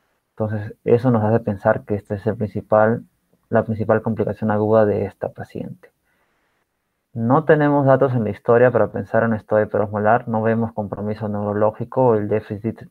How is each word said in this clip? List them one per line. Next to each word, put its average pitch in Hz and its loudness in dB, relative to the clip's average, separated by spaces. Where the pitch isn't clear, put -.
Entonces, 107 -6
eso 117 2
nos 113 2
hace 110 2
pensar 107 -2
que 104 -4
este 104 -6
es 101 -6
el 110 -2
principal, 110 0
la 113 0
principal 110 -2
complicación 107 -4
aguda 107 2
de 101 -2
esta - -8
paciente. - -14
No 123 0
tenemos 147 2
datos 135 4
en 123 -2
la 104 -4
historia 120 4
para 110 0
pensar 101 -2
en 113 0
un 110 -2
estado 107 0
hiperosmolar, 104 0
no 110 -2
vemos 113 -2
compromiso 104 -6
neurológico, 107 0
el 104 -2
déficit 107 -6